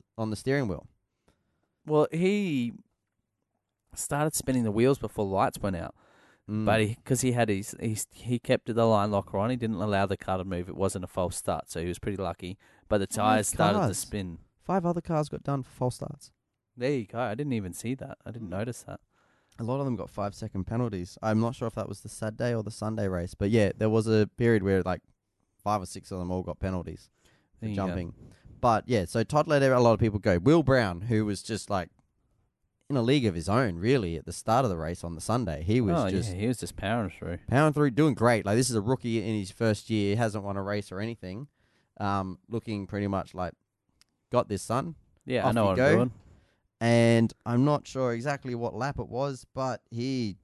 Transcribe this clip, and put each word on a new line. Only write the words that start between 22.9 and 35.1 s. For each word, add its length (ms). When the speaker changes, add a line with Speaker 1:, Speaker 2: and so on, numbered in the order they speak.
Speaker 1:
race, 280
but 160
yeah, 260
there 120
was 180
a 280
period 280
where, 180
like, 200
five 180
or 40
six 260
of 80
them 120
all 100
got 180
penalties 500
for 60
Speaker 2:
There 40
you 60
go. 120
Speaker 1:
jumping. 260
But 260
yeah, 180
so 180
Todd 240
let 140
a 180
lot 140
of 60
people 200
go. 200
Will 240
Brown, 380
who 240
was 180
just, 260
like, 200
in 80
a 60
league 220
of 100
his 120
own, 300
really, 400
at 80
the 80
start 320
of 60
the 60
race 260
on 100